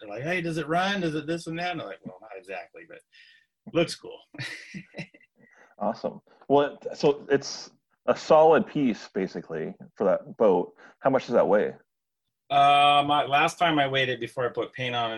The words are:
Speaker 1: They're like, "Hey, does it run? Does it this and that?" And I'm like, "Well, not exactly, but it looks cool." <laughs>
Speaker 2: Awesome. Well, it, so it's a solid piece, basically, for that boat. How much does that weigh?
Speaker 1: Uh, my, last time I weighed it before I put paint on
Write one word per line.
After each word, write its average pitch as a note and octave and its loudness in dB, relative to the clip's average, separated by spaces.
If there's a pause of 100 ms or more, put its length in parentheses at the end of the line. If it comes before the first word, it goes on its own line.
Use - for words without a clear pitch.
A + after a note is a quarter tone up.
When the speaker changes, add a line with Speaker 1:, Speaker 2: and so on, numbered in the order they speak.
Speaker 1:
They're G#2+ -18
like, A#2 -10
"Hey, F3+ -4
does E3 -6
it D3+ -6
run? F#3+ 0
Does E3 -2
it D3+ -6
this E3+ -6
and E3 -8
that?" F3+ -4
And E3 -8
I'm G#2 -10
like, G2 -14
"Well, - -16
not A2 -20
exactly, F2+ -14
but E2+ -20
it - -20
looks E3 0
cool." - -16 (220)
<laughs> - -14 (800)
Speaker 2:
Awesome. - -6 (280)
Well, C#3+ 2 (120)
it, - -12
so - 0
it's - -4 (360)
a B2 0
solid D#3+ 6
piece, C3 -2
basically, F2 -6 (220)
for A2 -2
that F#2 0
boat. F#2 4 (260)
How C#3 2
much C3 0
does B2 -4
that E2 4
weigh? F2+ 2 (760)
Speaker 1:
Uh, C#3+ 6
my, C#3+ 2
last D3 0
time E3 2
I C#3 2
weighed C3+ 0
it B2 -4
before A#2 -6
I A#2 -4
put - -6
paint B2 -6
on A#2 -2